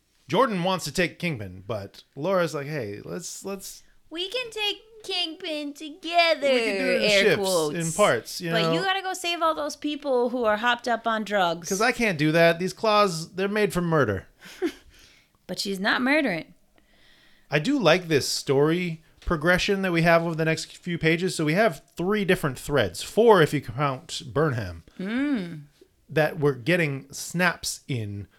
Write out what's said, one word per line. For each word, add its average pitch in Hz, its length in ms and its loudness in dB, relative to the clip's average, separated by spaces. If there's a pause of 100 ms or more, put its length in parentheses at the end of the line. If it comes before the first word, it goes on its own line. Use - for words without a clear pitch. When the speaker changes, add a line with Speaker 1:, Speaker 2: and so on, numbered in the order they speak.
(280)
Speaker 1:
Jordan 202 360 2
wants 185 220 -2
to 147 60 -8
take - 280 -2
Kingpin, 101 480 -8
but 101 360 -8 (120)
Laura's 170 400 0
like, 139 120 -6
"Hey, 110 360 -6
let's, 175 420 -12
let's" - 380 -12 (260)
Speaker 2:
We 349 200 -8
can 480 200 -8
take 415 320 -6 (220)
Kingpin 320 680 -8
together, 320 800 0
Speaker 1:
We 254 100 4
can 208 160 0
do - 160 -2
it 214 100 0
in 214 80 4
Speaker 2:
air 202 120 6
Speaker 1:
ships, 185 120 6
Speaker 2:
quotes. 175 420 0
Speaker 1:
in 165 140 -2
parts, 160 500 0
you 165 80 -4
Speaker 2:
But 165 140 2
Speaker 1:
know? 165 100 2
Speaker 2:
you 165 60 2
gotta 381 240 -2
go 370 100 -4
save 339 300 -4
all 320 100 2
those 302 220 -6
people 285 540 -2
who 240 160 -2
are 208 120 2
hopped 240 300 -2
up 226 180 -2
on 220 180 -2
drugs. 175 460 0
Speaker 1:
'Cause 190 120 -2
I 247 100 4
can't 214 260 0
do 151 140 2
that. 170 260 6
These 185 160 -4
claws, 208 600 2
they're 190 140 -2
made 208 260 0
for 175 80 0
murder. 135 460 2 (340)
<laughs> 359 100 0 (760)
Speaker 2:
But 180 120 -8
she's 196 200 -4
not 254 220 0
murdering. 254 540 0 (960)
Speaker 1:
I 151 80 2
do 269 180 0
like 175 300 4
this 160 200 2
story 160 760 0 (160)
progression 180 640 0
that 185 80 0
we 165 100 2
have 170 220 6
over 170 100 -4
the 160 100 -2
next 160 320 -2
few 170 220 -6
pages. 170 380 2
So 160 100 -2
we 151 80 2
have 202 300 2 (120)
three 196 300 0
different 160 320 0
threads. 131 460 0
Four 208 400 6
if - 100 2
you 143 80 0
count 135 640 -6 (100)
Burnham. 113 480 -2 (180)
Speaker 2:
Mm. 196 640 -4 (440)
Speaker 1:
That 151 300 0
we're 143 140 2
getting 143 580 -2
snaps - 760 -4
in 104 400 -6 (120)